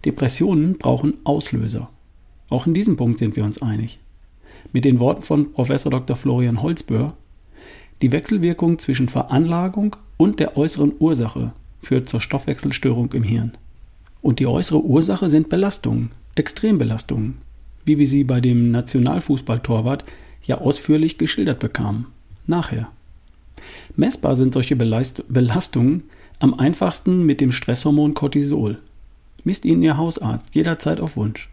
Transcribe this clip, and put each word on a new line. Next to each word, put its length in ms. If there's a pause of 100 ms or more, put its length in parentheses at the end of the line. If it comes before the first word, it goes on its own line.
Depressionen 720
brauchen 360 (100)
Auslöser. 640 (580)
Auch 180
in 80
diesem 220
Punkt 240
sind 160
wir 80
uns 180
einig. 380 (720)
Mit 120
den 140
Worten 240
von 300
Professor 400
Doktor 240
Florian 460
Holzböhr: 540 (880)
"Die 80
Wechselwirkung 680
zwischen 280
Veranlagung 840 (220)
und 240
der 160
äußeren 420
Ursache 540 (280)
führt 280
zur 140
Stoffwechselstörung 920
im 100
Hirn. 300 (680)
Und 180
die 60
äußere 360
Ursache 460
sind 200
Belastungen, 640 (240)
Extrembelastungen, 1000 (500)
wie 140
wir 80
sie 180
bei 160
dem 320
Nationalfußballtorwart 1300 (380)
ja 160
ausführlich 600
geschildert 420
bekamen. 460 (400)
Nachher. 420 (1080)
Messbar 380
sind 180
solche 220
Beleist-, 540
Belastungen 720 (380)
am 120
einfachsten 720
mit 160
dem 120
Stresshormon 600
Cortisol. 680 (680)
Misst 200
Ihnen 180
Ihr 140
Hausarzt 560
jederzeit 480
auf 160
Wunsch. 360